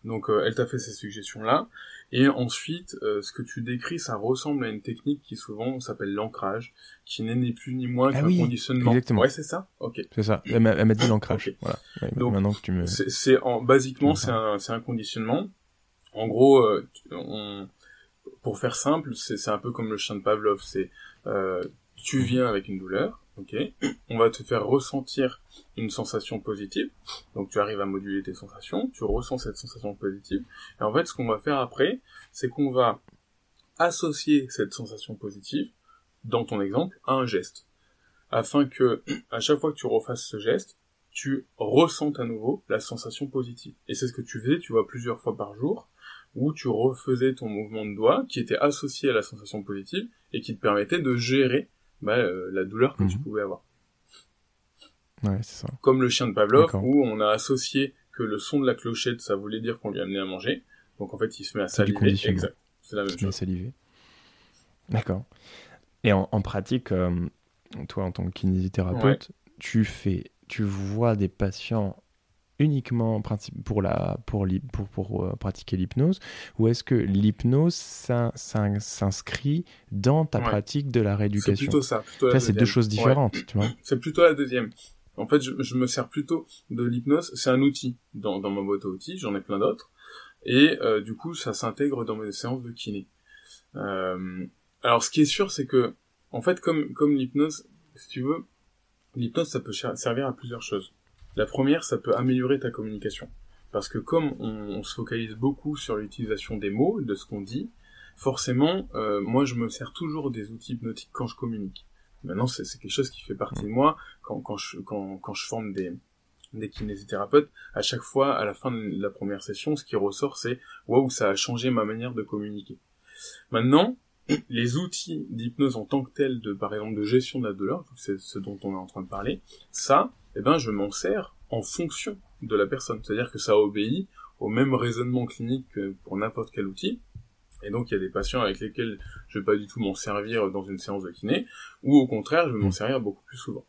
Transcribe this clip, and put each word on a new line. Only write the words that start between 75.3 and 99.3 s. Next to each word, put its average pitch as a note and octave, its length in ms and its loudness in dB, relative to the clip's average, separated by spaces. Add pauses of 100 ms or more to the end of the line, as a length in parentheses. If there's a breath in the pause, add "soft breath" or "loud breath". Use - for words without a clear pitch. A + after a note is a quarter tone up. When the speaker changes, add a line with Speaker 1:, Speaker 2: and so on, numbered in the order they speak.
Speaker 2:
pratiquer - 400 -4
l'hypnose, C3 420 2 (400 loud breath)
ou A2 100 6
est-ce A#2+ 160 2
que C3 100 2
l'hypnose A2+ 800 4
s'in-, - 600 -2
s'in-, G#2 460 0
s'inscrit C3+ 840 -2 (280 soft breath)
dans C3 340 4
ta A#2+ 120 0
Speaker 1:
Ouais. A#2+ 60 2
Speaker 2:
pratique A#2 460 0
de A#2 100 4
la G#2 120 4
Speaker 1:
C'est G2+ 40 2
Speaker 2:
rééducation ? G2+ 500 2
Speaker 1:
plutôt C#3+ 160 4
ça, A#2 180 0
plutôt - 260 0
la B2 80 8
Speaker 2:
Ça, C3 60 10
c'est A#2 120 2
deux G2+ 80 4
Speaker 1:
deuxième. A#2+ 140 10
Speaker 2:
choses A#2+ 120 6
Speaker 1:
Ouais. G#2+ 40 -2
Speaker 2:
différentes, A#2 560 4
tu - 100 -4
vois. G#2+ 180 4
Speaker 1:
<clears throat> - 80 -18
C'est B2+ 180 0
plutôt D#3+ 220 2
la D#3+ 120 10
deuxième. B2 360 0 (460 loud breath)
En A2 100 -4
fait, D3 160 6
je, C3 180 -4
je B2 160 -2
me B2+ 100 4
sers A#2+ 220 -2
plutôt D#3+ 380 -2 (240 loud breath)
de A#2 140 -2
l'hypnose. C3 500 2
C'est - 160 0
un B2+ 100 6
outil C3+ 360 2 (180)
dans, G2 260 -2
dans G2+ 100 -2
ma G2+ 120 -2
boîte G2 240 -2
à - 20 -4
outils. A#2+ 300 -10
J'en A2+ 180 -4
ai G2 60 -4
plein - 160 -4
d'autres. - 320 0 (560 loud breath)
Et, C#3 340 4
euh, G#2+ 220 2
du A2+ 140 -10
coup, E3 180 -10
ça A#2+ 180 -6
s'intègre A#2+ 540 -2
dans A2 100 -4
mes G#2+ 160 -8
séances B2 300 -6
de A#2+ 80 -12
kiné. G#2 360 -10 (680 loud breath)
Euh, F#2 720 -4 (360)
alors, A#2 220 4
ce - 60 -2
qui D#3 100 2
est D3 60 10
sûr, F#3+ 240 0
c'est C3 160 -4
que, B2+ 280 2 (360)
en A#2 100 -4
fait, F3+ 200 0
comme, D3+ 340 -2
comme D3 200 4
l'hypnose, C#3 540 0 (260)
si - 140 -14
tu B2+ 140 -8
veux, D3 220 -2 (720)
l'hypnose, B2 360 -2